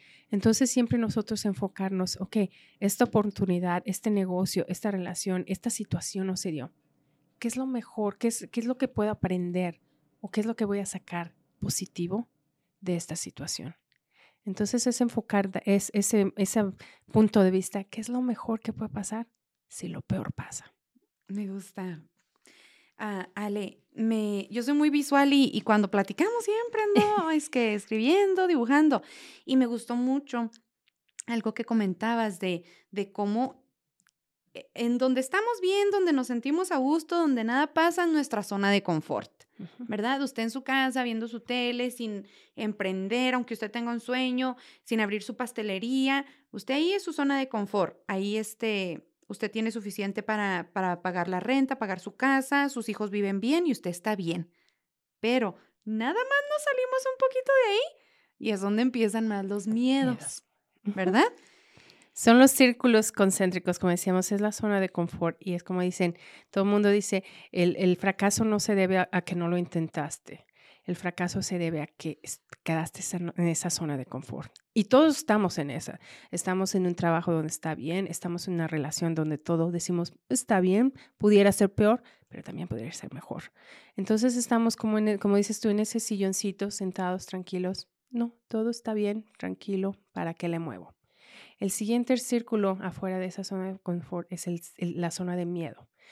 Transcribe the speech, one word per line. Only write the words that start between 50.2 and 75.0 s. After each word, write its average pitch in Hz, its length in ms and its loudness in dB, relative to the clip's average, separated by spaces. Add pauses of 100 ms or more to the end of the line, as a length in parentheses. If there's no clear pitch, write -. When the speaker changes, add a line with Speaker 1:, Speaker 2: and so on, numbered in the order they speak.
Speaker 2:
para, 202 520 -2
para 180 260 0
pagar 180 280 -2
la 185 120 -2
renta, 262 380 2
pagar 196 220 -4
su - 160 -14
casa, 269 520 2
sus 226 220 -4
hijos 208 200 -4
viven 196 300 0
bien 311 260 2
y 285 60 2
usted - 180 -4
está 214 240 -4
bien. 170 360 -4 (720)
Pero 226 360 0 (280)
nada 220 280 -2
más 523 380 2
nos 587 120 -2
salimos 523 400 0 (100)
un 523 60 -10
poquito 523 340 2 (120)
de 427 80 2
ahí 415 80 2 (580)
y 214 120 -2
es 196 100 0
donde 208 220 2
empiezan 226 440 0
más 202 200 -4
los 202 200 -6
miedos, 254 500 2
Speaker 1:
Miedos. - 280 -12 (420)
Ujú. 202 80 -2
Speaker 2:
¿verdad? 190 300 4 (880)
Speaker 1:
Son 233 260 8
los 262 140 12
círculos 240 580 6
concéntricos, 185 720 2
como 185 100 2
decíamos, 185 400 0
es 202 100 0
la 208 120 0
zona 208 280 0
de 185 80 0
confort 170 520 -2
y 180 140 -4
es 175 100 -6
como 185 160 -4
dicen, 180 360 0 (340)
todo 196 140 0
el 202 60 2
mundo 208 200 6
dice, 202 340 0 (260)
el, 180 260 2
el 185 200 4
fracaso 196 480 0
no 214 160 2
se 214 160 0
debe 190 220 4
a, 180 120 0
a 180 120 0
que - 120 -8
no 170 140 -2
lo 175 100 2
intentaste. 160 880 -6 (380)
El 175 120 -4
fracaso 180 460 -4
se 185 160 -4
debe 165 220 -2
a 151 60 -6
que - 360 -10
es-, - 200 -14 (200)
quedaste 160 380 -4 (160)
en, 170 200 -6
en 170 120 2
esa 165 220 -2
zona 151 260 -4
de 131 80 -6
confort. - 480 -12 (220)
Y 214 100 4
todos 294 320 6